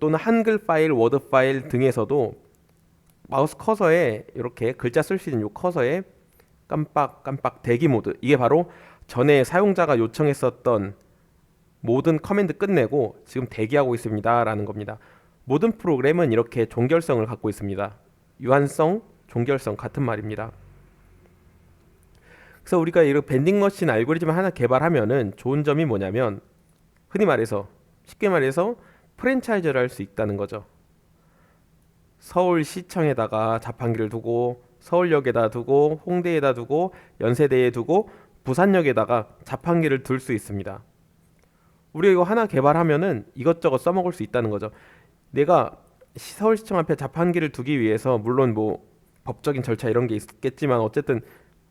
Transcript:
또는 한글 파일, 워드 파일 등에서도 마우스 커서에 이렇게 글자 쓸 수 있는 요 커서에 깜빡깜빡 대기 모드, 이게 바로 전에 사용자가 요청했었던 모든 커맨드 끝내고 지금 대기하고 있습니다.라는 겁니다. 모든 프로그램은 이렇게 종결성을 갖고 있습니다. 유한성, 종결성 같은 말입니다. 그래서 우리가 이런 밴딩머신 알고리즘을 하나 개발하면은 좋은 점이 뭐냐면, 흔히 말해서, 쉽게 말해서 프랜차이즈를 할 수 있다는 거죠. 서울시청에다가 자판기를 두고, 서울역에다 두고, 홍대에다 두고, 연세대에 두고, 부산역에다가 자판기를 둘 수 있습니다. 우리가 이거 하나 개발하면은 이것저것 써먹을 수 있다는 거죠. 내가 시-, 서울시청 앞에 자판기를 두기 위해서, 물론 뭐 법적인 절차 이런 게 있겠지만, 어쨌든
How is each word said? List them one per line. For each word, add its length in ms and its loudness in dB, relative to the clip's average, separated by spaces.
또는 180 0
한글 400 0
파일, 340 0
워드 360 2
파일 400 2
등에서도 640 0
마우스 280 0
커서에 800 0
이렇게 380 -4
글자 300 -2
쓸 160 -2
수 100 -8
있는 140 -2
요 80 -6
커서에 520 -2
깜빡깜빡 920 -4
대기 260 2
모드, 320 0
이게 160 4
바로 340 2
전에 380 4
사용자가 540 2
요청했었던 960 0
모든 380 2
커맨드 380 -2
끝내고 680 0
지금 220 -8
대기하고 460 0
있습니다.라는 680 -2
겁니다. 340 -10
모든 280 0
프로그램은 600 0
이렇게 340 0
종결성을 580 0
갖고 240 -6
있습니다. 460 -6
유한성, 640 2
종결성 480 -2
같은 260 -6
말입니다. 500 -6
그래서 120 2
우리가 220 4
이런 220 4
밴딩머신 640 2
알고리즘을 480 0
하나 140 0
개발하면은 880 0
좋은 280 -2
점이 220 0
뭐냐면, 560 -2
흔히 160 0
말해서, 420 0
쉽게 240 -4
말해서 480 0
프랜차이즈를 640 0
할 80 0
수 140 -10
있다는 340 -4
거죠. 300 -8
서울시청에다가 1400 -2
자판기를 500 -4
두고, 520 -4
서울역에다 680 0
두고, 560 0
홍대에다 480 0
두고, 400 -2
연세대에 480 2
두고, 400 -2
부산역에다가 840 2
자판기를 580 -2
둘 180 -4
수 140 -6
있습니다. 480 -8
우리가 180 4
이거 100 6
하나 220 2
개발하면은 800 2
이것저것 440 0
써먹을 340 0
수 100 -8
있다는 280 -2
거죠. 220 -6
내가 480 2
시-, 180 -18
서울시청 420 0
앞에 200 0
자판기를 520 -2
두기 320 -4
위해서, 380 0
물론 340 0
뭐 340 -4
법적인 380 -6
절차 260 -4
이런 180 0
게 100 -4
있겠지만, 640 -2
어쨌든 420 -2